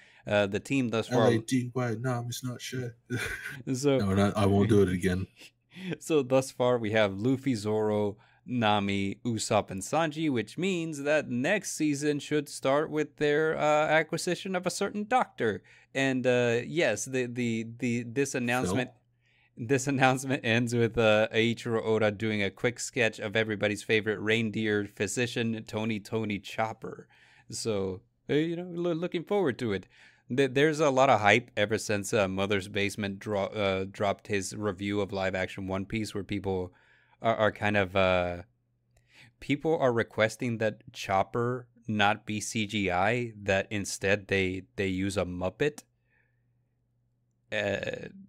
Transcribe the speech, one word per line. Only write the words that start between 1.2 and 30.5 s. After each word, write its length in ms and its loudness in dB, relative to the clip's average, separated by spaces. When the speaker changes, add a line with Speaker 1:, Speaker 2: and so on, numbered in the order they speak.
Speaker 2:
L 60 6
A 60 2
D 360 -2
Y, 260 -2
Nami's 440 -6
not 160 -10
shit. 340 -8
<laughs> 100 -4
Speaker 1:
So 240 2
Speaker 2:
No, 160 2
not, 220 2
I 100 2
won't 220 4
do 140 8
it 60 4
again. 380 0
Speaker 1:
<laughs> 320 -10
So 240 0
thus 300 2
far, 260 2
we 140 -2
have 240 4
Luffy, 400 0
Zoro, 600 0
Nami, 760 0
Usopp, 460 0
and 120 -8
Sanji, 480 -2
which 260 -2
means 460 -4
that 260 0
next 440 -2
season 480 0
should 280 -2
start 400 0
with 280 -4
their, 420 2
uh, 300 2
acquisition 680 0
of 100 -2
a 60 -2
certain 340 -4
doctor. 560 0
And, 320 0
uh, 400 4
yes, 400 0
the, 220 -2
the, 400 -2
the, 260 -2
this 280 -2
Speaker 2:
Phil? 100 -2
Speaker 1:
announcement, 480 0
this 320 -2
announcement 580 2
ends 300 2
with, 220 2
uh, 360 6
Eiichiro 520 0
Oda 260 2
doing 320 -2
a 80 0
quick 300 -4
sketch 380 -2
of 180 -4
everybody's 460 0
favorite 360 0
reindeer 680 0
physician, 800 -2
Tony 340 -4
Tony 380 -4
Chopper. 680 -8
So, 500 -4
uh, 40 0
you 220 0
know, 160 -10
lo-, 200 -2
looking 320 -4
forward 340 0
to 160 -2
it. 120 -6
Th-, 160 2